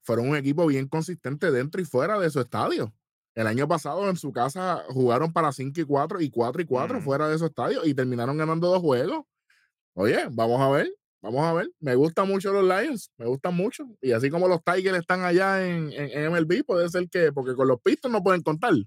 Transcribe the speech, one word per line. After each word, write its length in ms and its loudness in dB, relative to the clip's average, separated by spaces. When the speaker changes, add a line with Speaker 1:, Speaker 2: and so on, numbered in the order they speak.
Speaker 1:
fueron 260 0
un 60 2
equipo 320 0
bien 200 0
consistente 640 -4
dentro 300 -2
y 40 -4
fuera 340 0
de 100 0
su 100 -2
estadio. 540 -2
El 140 -2
año 200 0
pasado 420 -2
en 60 -2
su 160 -8
casa 580 -4
jugaron 440 2
para 180 2
cinco 300 -6
y 40 -2
cuatro 360 0
y 80 -2
cuatro 320 -2
y 40 -2
cuatro 320 -2
Speaker 2:
Ujú. 80 -6
Speaker 1:
fuera 220 0
de 120 0
su 80 -2
estadio 360 -4
y 120 2
terminaron 420 -2
ganando 300 0
dos 120 4
juegos. 460 0
Oye, 380 2
vamos 300 2
a 80 4
ver, 180 2
vamos 220 -2
a 100 2
ver. 160 -2
Me 160 0
gustan 340 2
mucho 240 0
los 100 2
Lions, 540 0
me 80 -10
gustan 300 -2
mucho. 300 -4
Y 140 2
así 160 2
como 180 2
los 160 2
Tigers 360 0
están 260 -2
allá 420 2
en, 240 -4
en, 200 -8
en 140 -4
M 120 0
L 100 2
B, 160 0
puede 240 0
ser 220 -4
que, 240 2
porque 220 -2
con 120 4
los 140 2
Pistons 320 0
no 100 2
pueden 180 4
contar. 320 0